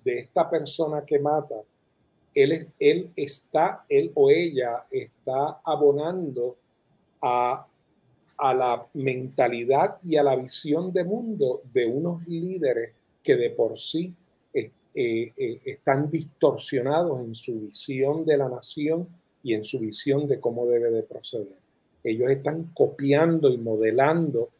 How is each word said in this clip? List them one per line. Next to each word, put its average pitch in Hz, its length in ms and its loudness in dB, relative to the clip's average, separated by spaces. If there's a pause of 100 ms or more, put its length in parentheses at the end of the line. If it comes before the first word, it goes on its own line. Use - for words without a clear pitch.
de 120 160 -2
esta 160 300 -2
persona 151 560 -4
que 147 140 2
mata, 147 360 -2 (800)
él 143 200 6
es, 160 140 -4 (120)
él 165 360 4
está, - 720 -2
él 147 260 2
o 139 160 6
ella 139 600 0
está 135 760 -4
abonando 147 920 0 (640)
a, 123 440 0 (720)
a 135 140 2
la 123 320 0 (100)
mentalidad 131 1080 0
y 160 140 2
a 147 60 6
la 135 120 4
visión 151 560 -2
de 180 120 0
mundo 202 580 -2 (120)
de 117 120 4
unos 170 420 -2
líderes 165 640 -2 (320)
que 143 120 4
de 120 140 0
por 110 300 -2
sí, 175 340 -6 (400)
eh, 113 160 -4 (240)
eh, 117 420 -2
eh, 123 300 -6
están 139 440 -2
distorsionados 143 1120 0
en 117 120 -10
su 113 280 -8
visión 135 640 -4
de 156 120 4
la 135 120 0
nación 156 580 -4 (340)
y 120 140 -2
en 107 80 -2
su - 160 -6
visión 135 480 -2
de 127 120 0
cómo 120 280 -2
debe 120 240 2
de 113 120 0
proceder. 113 520 -12 (480)
Ellos 117 260 0
están 147 460 -2
copiando 147 760 4
y 123 80 2
modelando, 117 920 2 (100)